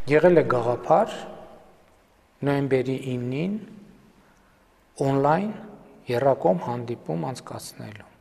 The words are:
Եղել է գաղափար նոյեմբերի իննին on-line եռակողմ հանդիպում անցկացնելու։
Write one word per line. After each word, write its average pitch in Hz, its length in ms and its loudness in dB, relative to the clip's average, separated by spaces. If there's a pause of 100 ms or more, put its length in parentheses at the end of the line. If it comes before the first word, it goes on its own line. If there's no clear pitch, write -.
Եղել 156 400 6
է - 20 0
գաղափար 123 680 2 (1300)
նոյեմբերի 135 540 0 (100)
իննին 131 480 -4 (1400)
on-line 147 560 2 (500)
եռակողմ 135 560 2
հանդիպում 120 640 -6
անցկացնելու։ 120 840 -12 (120)